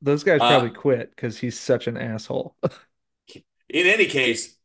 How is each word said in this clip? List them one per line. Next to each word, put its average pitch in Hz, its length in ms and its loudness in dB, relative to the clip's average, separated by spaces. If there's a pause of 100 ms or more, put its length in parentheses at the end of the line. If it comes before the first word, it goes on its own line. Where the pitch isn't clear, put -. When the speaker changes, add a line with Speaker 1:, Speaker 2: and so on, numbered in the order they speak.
Speaker 1:
Those 143 220 0
guys 165 160 4
Speaker 2:
Uh, 123 80 4
Speaker 1:
probably 123 220 4
quit 123 480 -2
'cause 113 200 -6
he's 123 220 -6
such 123 280 0
an 117 100 -6
asshole. 120 640 -8
<laughs> - 40 0 (1040)
Speaker 2:
In 175 160 0
any 202 220 4
case, 127 580 -2